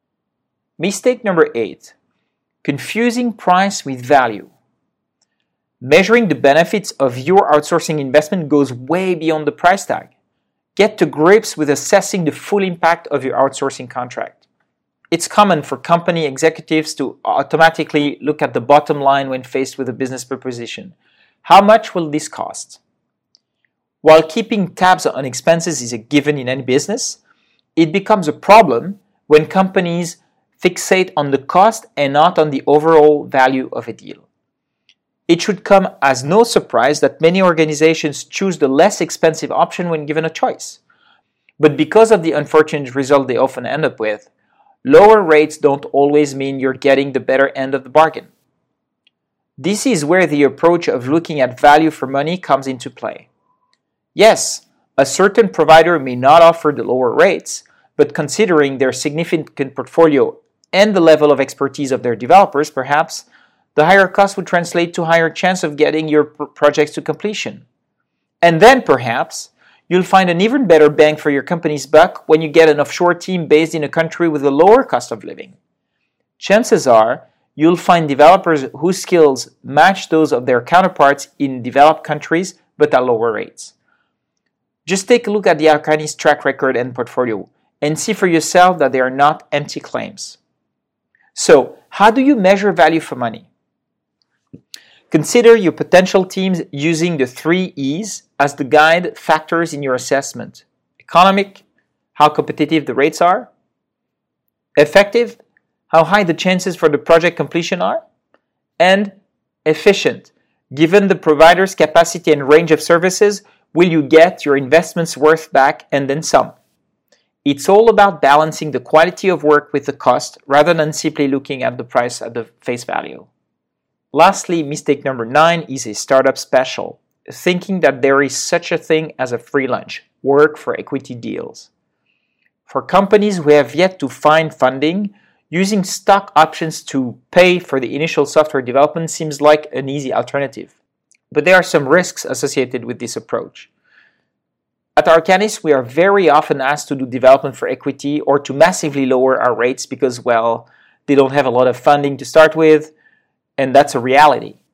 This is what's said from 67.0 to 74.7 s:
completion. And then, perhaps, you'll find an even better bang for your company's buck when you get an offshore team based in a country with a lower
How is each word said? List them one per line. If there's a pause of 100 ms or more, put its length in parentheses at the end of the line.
completion. (800)
And
then,
perhaps, (380)
you'll
find
an
even
better
bang
for
your
company's
buck
when
you
get
an
offshore
team
based
in
a
country
with
a
lower